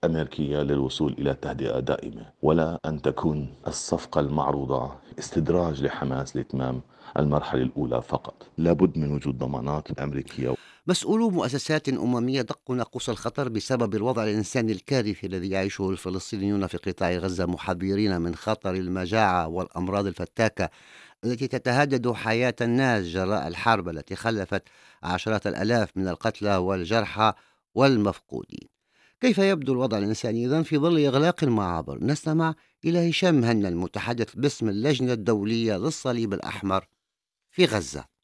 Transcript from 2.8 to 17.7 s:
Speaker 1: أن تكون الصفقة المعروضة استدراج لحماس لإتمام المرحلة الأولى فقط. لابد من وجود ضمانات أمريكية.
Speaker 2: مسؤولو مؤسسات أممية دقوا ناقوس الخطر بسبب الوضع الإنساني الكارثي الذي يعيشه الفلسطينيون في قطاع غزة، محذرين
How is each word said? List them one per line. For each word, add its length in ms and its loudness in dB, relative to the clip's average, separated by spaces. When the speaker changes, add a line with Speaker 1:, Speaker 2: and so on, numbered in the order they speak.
Speaker 1:
أن 160 -4
تكون 520 -2
الصفقة 540 -2
المعروضة 720 0
استدراج 640 0
لحماس 540 -4
لإتمام 440 -4
المرحلة 440 2
الأولى 400 -2
فقط. 440 -8
لابد 400 4
من 140 0
وجود 260 -4
ضمانات 640 -4
أمريكية. 540 -4
Speaker 2:
مسؤولو 440 2
مؤسسات 580 -2
أممية 540 0
دقوا 340 -6
ناقوس 340 -4
الخطر 380 -4
بسبب 460 0
الوضع 300 0
الإنساني 480 0
الكارثي 540 -2
الذي 240 -4
يعيشه 400 0
الفلسطينيون 760 -2
في 100 -6
قطاع 360 -2
غزة، 340 0
محذرين 720 0